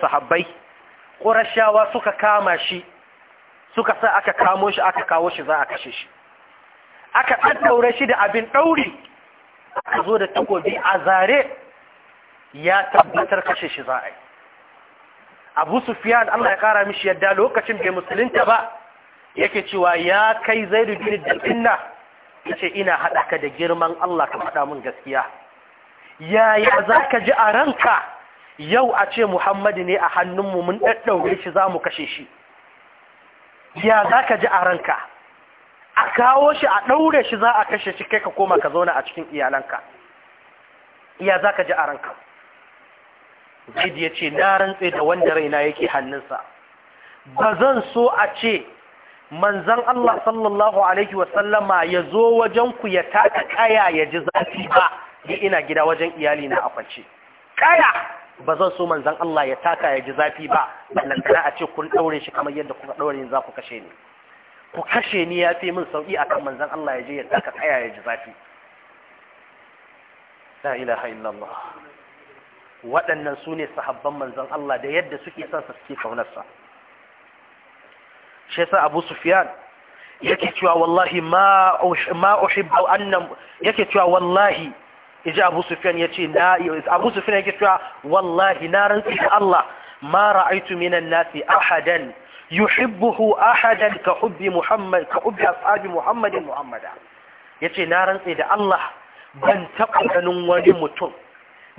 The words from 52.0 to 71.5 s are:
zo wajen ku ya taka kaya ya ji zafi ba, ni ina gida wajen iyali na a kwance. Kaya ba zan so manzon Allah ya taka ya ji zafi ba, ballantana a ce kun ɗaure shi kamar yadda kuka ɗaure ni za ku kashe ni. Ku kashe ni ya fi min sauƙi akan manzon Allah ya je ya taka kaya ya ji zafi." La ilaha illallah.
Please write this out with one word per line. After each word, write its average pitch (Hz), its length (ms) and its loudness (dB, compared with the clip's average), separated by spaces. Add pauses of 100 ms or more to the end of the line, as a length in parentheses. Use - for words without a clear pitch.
zo 233 260 4
wajen 226 420 2
ku 220 80 -8
ya 180 140 0 (100)
taka - 380 2
kaya 220 400 2
ya 156 160 0
ji 156 160 -4
zafi - 480 -4
ba, 185 220 4 (340)
ni 165 100 -8
ina 190 280 0
gida 156 200 0
wajen 165 340 0
iyali 147 300 -2
na 135 140 -2
a 120 80 -4
kwance. - 320 -12 (560)
Kaya 330 320 6 (560)
ba 156 100 0
zan 180 220 0
so 180 80 -4
manzon 156 340 -2
Allah 156 280 0
ya 131 80 -4
taka 160 420 0
ya - 80 -6
ji 131 80 -10
zafi 151 340 -4
ba, 143 220 0 (240)
ballantana 160 520 0
a 143 120 0
ce 170 80 -6
kun 156 240 -10
ɗaure 156 320 0
shi - 100 -14
kamar 147 220 -6
yadda 147 200 -8
kuka 139 200 -14
ɗaure 147 240 -4
ni 131 120 -12
za 131 120 -2
ku - 100 -12
kashe 120 300 -14
ni. 87 80 -20 (840)
Ku 170 100 -8
kashe 208 420 -2
ni 175 160 -4
ya 175 140 2
fi 175 160 -6
min 180 200 -6
sauƙi 151 300 -8
akan - 220 -2
manzon 139 260 -8
Allah 147 300 -8
ya - 20 -10
je 127 140 -14
ya 135 80 -10
taka - 280 -4
kaya 143 280 -2
ya 117 100 -6
ji 104 160 -18
zafi." 113 260 -10 (2250)
La 135 140 -4
ilaha 120 320 -4
illallah. 107 460 -12 (1300)